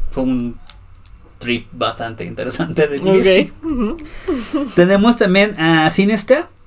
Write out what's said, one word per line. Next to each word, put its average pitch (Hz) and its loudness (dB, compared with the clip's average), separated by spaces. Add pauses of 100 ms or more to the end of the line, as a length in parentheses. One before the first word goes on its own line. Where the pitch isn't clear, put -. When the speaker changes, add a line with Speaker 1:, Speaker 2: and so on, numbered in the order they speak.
(100)
Speaker 1:
fue 131 -4
un 123 -4 (840)
trip 120 -4
bastante 113 -6
interesante 165 -2
de 143 -6
vivir. 190 4
Speaker 2:
Ok. 311 -12
Ujú. 247 -2 (800)
Speaker 1:
Tenemos 196 4
también 202 2
a 160 2
Sinister, 220 2 (220)